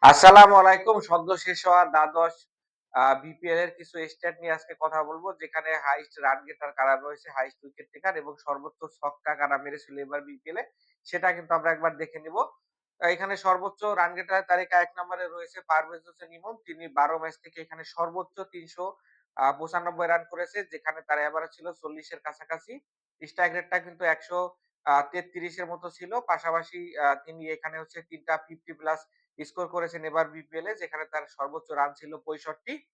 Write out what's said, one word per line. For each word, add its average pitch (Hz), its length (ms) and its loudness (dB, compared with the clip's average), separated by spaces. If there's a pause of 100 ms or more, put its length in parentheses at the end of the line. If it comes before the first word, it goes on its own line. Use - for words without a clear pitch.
আসসালামু 202 460 12
আলাইকুম। 190 460 6
সদ্য 165 360 -2
শেষ 180 300 -6
হওয়া 180 180 6
দ্বাদশ, 156 500 0 (580)
আ, 131 220 2
বিপিএল 165 440 -8
এর 175 120 -4
কিছু 170 380 -14
স্ট্যাট 165 320 -10
নিয়ে 170 120 -6
আজকে 160 280 -10
কথা 156 240 -4
বলবো, 160 280 -12
যেখানে 156 440 -8
হাইয়েস্ট 147 420 -6
রান 139 260 -2
গেটার 147 280 -14
কারা 135 240 0
রয়েছে, 147 340 -14
হাইয়েস্ট 135 340 -10
উইকেট 139 280 -20
টেকার 165 240 -8
এবং 147 200 -16
সর্বোচ্চ 139 480 -14
ছক্কা 151 500 -10
কারা 143 240 -4
মেরেছিল 139 400 -16
এবার 143 220 -12
বিপিএল 143 360 -18
এ, 233 60 -10 (420)
সেটা 180 280 -4
কিন্তু 165 220 -6
আমরা 165 180 -2
একবার 160 240 -4
দেখে 156 220 -14
নিব। 160 200 -12
আ, - 720 -10
এখানে 190 280 -4
সর্বোচ্চ 190 480 -4
রান 180 300 -2
গেটারের 190 340 -4
তালিকা 180 340 0
এক 175 160 -6
নম্বরে 180 300 -10
রয়েছে 170 320 -18
পারভেজ 160 460 -4
হোসেন 170 260 -20
ইমন। 190 240 -18
তিনি 165 320 -20
বারো 147 300 -2
ম্যাচ 160 240 -12
থেকে 165 180 -20
এখানে 160 240 -20
সর্বোচ্চ 170 560 -10
তিনশো, 180 560 -16 (400)
আ, 135 160 0
পঁচানব্বই 170 540 -8
রান 170 240 -2
করেছে, 175 340 -10
যেখানে 160 380 -12
তার 151 160 -4
অ্যাভারেজ 151 340 -6
ছিল 165 200 -16
চল্লিশের 156 480 -18
কাছাকাছি। 165 600 -16 (460)
স্ট্রাইক 175 260 -4
রেটটা 175 260 -6
কিন্তু 175 260 -12
একশো, 175 520 -6 (280)
আ, 143 180 0
তেত্রিশের 175 640 -12
মতো 175 240 -16
ছিল। 180 300 -12
পাশাপাশি, 170 800 -8
আ, 143 160 0
তিনি 160 360 -16
এখানে 160 280 -12
হচ্ছে 160 240 -20
তিনটা 160 340 -8
ফিফটি 165 360 -18
প্লাস 156 340 -8 (380)
স্কোর 175 240 -12
করেছেন 170 360 -10
এবার 156 240 -4
বিপিএল 156 380 -16
এ, 214 80 -10
যেখানে 156 300 -14
তার 151 220 -12
সর্বোচ্চ 151 460 -12
রান 143 240 -4
ছিল 151 200 -20
পঁয়ষট্টি। 156 760 -16